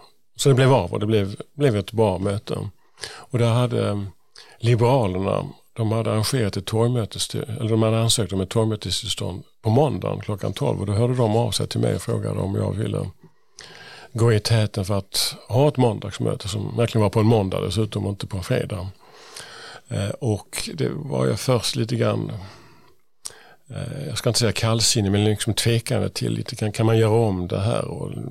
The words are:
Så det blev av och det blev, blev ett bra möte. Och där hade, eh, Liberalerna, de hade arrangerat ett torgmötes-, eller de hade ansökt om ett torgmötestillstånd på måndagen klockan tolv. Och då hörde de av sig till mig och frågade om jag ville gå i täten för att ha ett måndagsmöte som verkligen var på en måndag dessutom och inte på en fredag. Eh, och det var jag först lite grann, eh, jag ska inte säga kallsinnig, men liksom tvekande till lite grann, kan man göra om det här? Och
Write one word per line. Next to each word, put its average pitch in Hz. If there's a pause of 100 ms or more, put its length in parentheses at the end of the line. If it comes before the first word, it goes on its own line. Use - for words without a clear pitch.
(360)
Så -
det 135
blev 131
av 90
och 101
det 104
blev, 101 (180)
blev 139
ett 95
bra 107
möte. 101 (440)
Och -
där 117
hade, 117
eh, 101 (560)
Liberalerna, 107 (280)
de 110
hade 110
arrangerat 107
ett 92
torgmötes-, 113 (240)
eller 110
de 110
hade 110
ansökt 110
om 95
ett 92
torgmötestillstånd 104 (180)
på 110
måndagen 101
klockan 104
tolv. 113
Och 95
då 104
hörde 120
de 113
av 117
sig 104
till 113
mig 113
och 95
frågade 104
om 98
jag 101
ville 98 (1040)
gå 117
i 107
täten 104
för 101
att - (120)
ha 131
ett 147
måndagsmöte 104
som 101
verkligen 113
var 101
på 113
en 104
måndag 98
dessutom 101
och 98
inte -
på 98
en 90
fredag. 95 (1000)
Eh, 98
och -
det 64
var 139
jag 117
först -
lite 117
grann, 107 (1400)
eh, -
jag 113
ska -
inte 113
säga 113
kallsinnig, 110
men 101
liksom 107
tvekande 113
till 113
lite 110
grann, 107
kan 110
man 113
göra 113
om 90
det 101
här? 87
Och - (200)